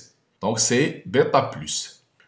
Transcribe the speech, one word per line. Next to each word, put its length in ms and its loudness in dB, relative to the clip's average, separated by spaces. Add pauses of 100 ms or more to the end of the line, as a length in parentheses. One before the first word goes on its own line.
(400)
Donc, 200 -2
c'est 460 0
bêta 360 2
plus. 640 -8 (240)